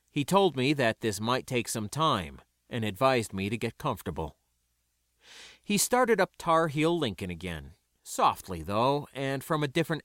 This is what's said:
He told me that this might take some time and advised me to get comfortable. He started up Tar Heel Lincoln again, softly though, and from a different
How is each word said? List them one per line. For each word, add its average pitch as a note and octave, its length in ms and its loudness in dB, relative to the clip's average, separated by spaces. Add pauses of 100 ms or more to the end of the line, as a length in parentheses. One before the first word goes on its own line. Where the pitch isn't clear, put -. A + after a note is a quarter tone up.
(100)
He D3 140 -2
told F3+ 320 4
me C3+ 180 2
that A#2+ 260 2
this G2+ 180 0
might A#2 280 -2
take A#2+ 200 -2
some G#2 220 -6
time G#2 520 -2 (300)
and A#2 140 -4
advised A#2 480 2
me G2 180 -2
to A#2 80 -2
get A2+ 200 -6
comfortable. F2+ 580 -6 (1300)
He G#3 140 0
started A3+ 440 4
up F3+ 180 0
Tar E3 300 2
Heel D#3 280 2
Lincoln G2+ 340 -4
again, D#2+ 440 -8 (280)
softly F#2+ 600 -2
though, B2 500 0
and C3+ 300 -6
from D3+ 200 -2
a C#3+ 60 0
different D#3 360 -2